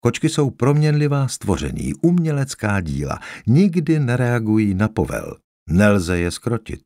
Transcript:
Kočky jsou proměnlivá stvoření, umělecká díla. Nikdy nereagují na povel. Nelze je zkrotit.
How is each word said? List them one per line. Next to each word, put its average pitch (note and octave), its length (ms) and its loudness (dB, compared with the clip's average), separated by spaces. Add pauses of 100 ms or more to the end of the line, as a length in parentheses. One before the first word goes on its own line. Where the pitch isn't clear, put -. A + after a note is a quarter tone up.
Kočky A#2+ 280 0
jsou D3 220 0
proměnlivá D3 760 0
stvoření, C#2+ 640 -4
umělecká C#3+ 840 0
díla. C#2+ 380 -4 (280)
Nikdy D#3+ 540 2
nereagují A#2+ 760 2
na G2+ 140 2
povel. - 480 -4 (340)
Nelze F#2 480 4
je F2 120 0
zkrotit. - 560 -6